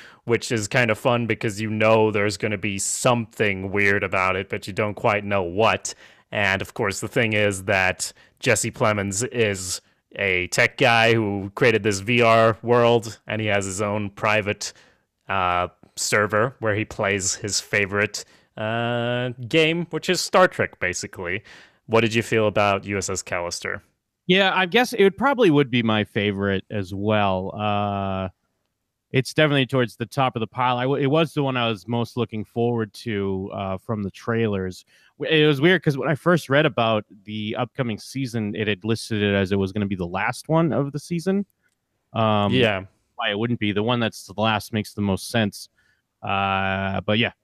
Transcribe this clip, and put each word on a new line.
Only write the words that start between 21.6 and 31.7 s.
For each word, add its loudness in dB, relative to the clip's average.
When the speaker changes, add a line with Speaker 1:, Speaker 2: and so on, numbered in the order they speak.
Speaker 1:
What 4
did 2
you 2
feel 2
about 2
U -4
S -4
S -4
Callister? -6
Speaker 2:
Yeah, 2
I 2
guess 0
it 4
probably 4
would 4
be 2
my 2
favorite -2
as -6
well. 0
Uh, -2
it's -2
definitely 4
towards -2
the -8
top -2
of -2
the -2
pile. -2
I -4
w-, -2
it 2
was 2
the 0
one -2
I 0
was -4